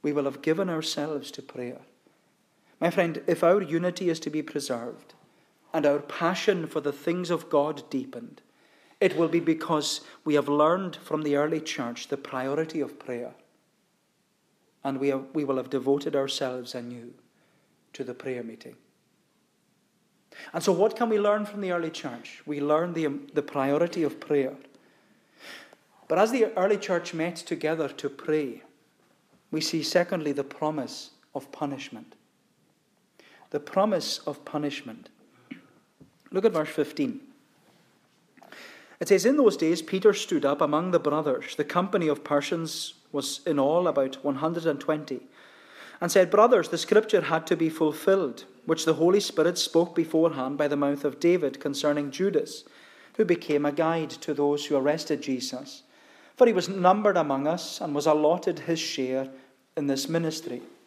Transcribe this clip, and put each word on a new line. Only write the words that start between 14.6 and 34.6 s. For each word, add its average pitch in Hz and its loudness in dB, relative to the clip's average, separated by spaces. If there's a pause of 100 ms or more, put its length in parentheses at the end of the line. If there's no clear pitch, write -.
and 135 -4
we 139 2
have, 135 -2
we 156 -2
will 135 0
have 131 -6
devoted 143 0
ourselves 131 -4
anew 120 -12 (800)
to 131 -10
the 120 -10
prayer 123 -8
meeting. 113 -16 (1800)
And 165 -6
so 202 4
what 202 4
can 233 0
we 214 2
learn 208 2
from 202 -12
the 185 -4
early 170 -2
church? 120 -12
We 143 -4
learn 160 2
the, 160 -2 (260)
the 147 0
priority 147 0
of - -2
prayer. 139 0 (1500)
But 160 2
as 220 4
the 240 4 (120)
early 202 4
church 175 -2
met 170 -4
together 156 -4
to 139 -6
pray, 147 -4 (880)
we 156 -2
see, 156 -2
secondly, 175 0
the 139 -4
promise 151 -6 (220)
of - -12
punishment. 135 -10 (1300)
The 147 -4
promise 190 0
of - -8
punishment. 143 -8 (1200)